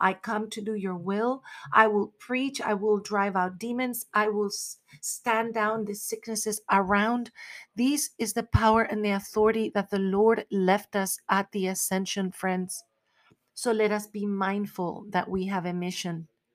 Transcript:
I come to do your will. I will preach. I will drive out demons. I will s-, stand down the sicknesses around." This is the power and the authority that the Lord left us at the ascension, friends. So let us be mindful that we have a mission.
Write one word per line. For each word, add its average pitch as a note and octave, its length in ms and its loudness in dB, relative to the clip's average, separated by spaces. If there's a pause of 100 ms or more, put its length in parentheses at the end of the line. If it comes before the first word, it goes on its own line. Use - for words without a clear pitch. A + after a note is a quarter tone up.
I F#3+ 120 4
come A3 380 -6
to A3+ 100 -10
do G#3+ 140 -4
your F#3+ 220 -4
will. G#3 460 -2 (300)
I A3 140 8
will G#3 220 2 (100)
preach. C4 420 -4
I G#3+ 140 0
will G#3 240 2
drive G3+ 380 0
out F#3 220 0
demons. A#3+ 540 -4
I G#3+ 160 4
will G#3 200 0
s-, - 280 -8 (240)
stand A3+ 540 -2
down A3 320 0
the G3+ 80 -6
sicknesses G#3+ 680 -6 (100)
around." G3+ 600 2 (440)
This C#4 440 2
is A3 160 -2
the A#3 80 0
power A3 400 4
and G#3+ 200 -2
the G3+ 100 0
authority G#3+ 580 2
that G3+ 180 -2
the G3 120 0
Lord G#3 500 4
left G3 440 2
us F#3+ 240 0 (120)
at G3 220 2
the F#3+ 160 -2
ascension, F#3+ 640 -2
friends. F#3 520 -4 (720)
So A#3+ 180 -2
let G#3+ 200 2
us G#3 140 -2
be G#3 200 -6
mindful G3 840 -2
that F3+ 220 0
we F#3 160 -2
have F#3+ 180 -4
a F3 80 -2
mission. F3 560 -6 (260)